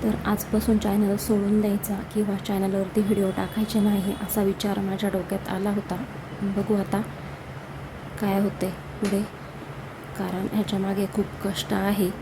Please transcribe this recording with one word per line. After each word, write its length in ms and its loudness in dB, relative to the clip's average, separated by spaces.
तर 80 4
आजपासून 520 2
चॅनल 380 4
सोडून 460 4
द्यायचा 380 0
किंवा 240 2
चॅनलवरती 640 0
व्हिडिओ 360 4
टाकायचे 420 0
नाही 420 4
असा 220 0
विचार 360 2
माझ्या 300 0
डोक्यात 400 -2
आला 220 0
होता. 320 -2
बघू 340 2
आता 260 0
काय 200 2
होते 280 0
पुढे, 520 -2
कारण 360 -2
ह्याच्यामागे 520 2
खूप 200 0
कष्ट 300 -2
आहे. 360 2